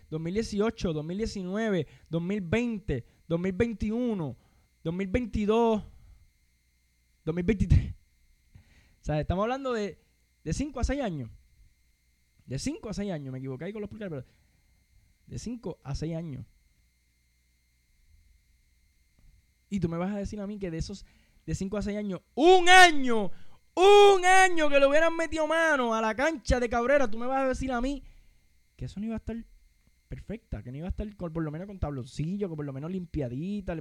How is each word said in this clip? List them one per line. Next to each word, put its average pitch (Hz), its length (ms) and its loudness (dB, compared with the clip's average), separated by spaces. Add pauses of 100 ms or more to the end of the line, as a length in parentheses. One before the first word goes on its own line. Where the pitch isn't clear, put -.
(100)
dos 156 100 -6
mil 170 140 -6
dieciocho, 208 580 -2
dos 151 120 -6
mil 175 140 -8
diecinueve, 202 680 -4 (220)
dos 165 120 -4
mil 196 200 -4
veinte, 202 680 -4 (220)
dos 170 100 0
mil 185 140 -2
veintiuno, 214 840 -2 (460)
dos 165 100 -4
mil 190 140 -4
veintidós, 220 800 0 (1400)
dos 156 100 -4
mil 180 100 -4
veintitrés. 185 500 4 (1040)
O - 40 -20
sea, 151 160 -2
estamos 180 240 -2
hablando 262 280 -4
de, 208 260 -6 (460)
de 151 80 -4
cinco 262 280 -6
a 226 40 -4
seis 269 160 -2
años. 151 300 -6 (1120)
De 131 140 -8
cinco 285 300 -6
a 196 60 -8
seis 202 180 -6
años, 135 200 -8
me 131 60 -10
equivoqué 135 280 -10
ahí 202 60 -10
con 220 80 -10
los 202 100 -10
pulgares, 190 340 -10
pero - 120 -20 (880)
de - 120 -12
cinco 220 440 -12
a 139 120 -10
seis 160 200 -6
años. 165 300 -10 (3250)
Y 202 100 -4
tú 170 80 0
me 165 80 -4
vas 185 180 -2
a 202 40 -6
decir 202 220 -8
a 196 60 -8
mí 208 120 -10
que 190 120 -6
de 165 80 -6
esos, - 280 -10 (400)
de 160 80 -6
cinco 196 240 -6
a 196 40 -4
seis 202 140 -6
años, 202 240 -6 (140)
un 349 340 8
año, 277 640 8 (440)
un 403 500 8
año 359 440 6
que 285 100 6
le 277 80 6
hubieran 320 300 4
metido 320 300 -2
mano 302 480 0
a 220 60 -2
la 220 140 -2
cancha 262 460 -2
de 240 80 -2
Cabrera, 247 420 2
tú 226 80 0
me 247 80 -6
vas 269 160 0
a 262 60 0
decir 262 240 -4
a 240 80 -2
mí 269 240 -4 (720)
que - 80 -12
eso - 160 -10
no 214 60 -6
iba 226 80 -6
a 214 40 -6
estar 226 180 -10 (720)
perfecta, - 560 -12
que 123 80 -16
no 131 60 -12
iba 160 100 -10
a 196 40 -8
estar 208 260 -10
con, 175 160 -10
por 165 100 -4
lo 151 80 -6
menos 170 160 -10
con 202 120 -16
tabloncillo, 160 720 -6
que 156 60 -10
por 147 80 -8
lo 139 80 -8
menos 143 180 -10
limpiadita, 180 920 -6